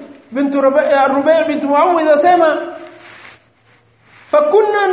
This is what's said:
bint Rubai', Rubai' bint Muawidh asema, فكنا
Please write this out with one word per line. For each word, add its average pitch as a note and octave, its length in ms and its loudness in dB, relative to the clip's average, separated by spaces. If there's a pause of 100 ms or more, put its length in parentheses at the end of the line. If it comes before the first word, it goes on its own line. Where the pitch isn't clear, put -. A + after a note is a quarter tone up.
(320)
bint C#4 220 -4
Rubai', C#4 540 0
Rubai' D#4 400 0
bint C#4+ 160 -4
Muawidh D#4 440 0
asema, E4 680 0 (1600)
فكنا G4+ 500 2 (100)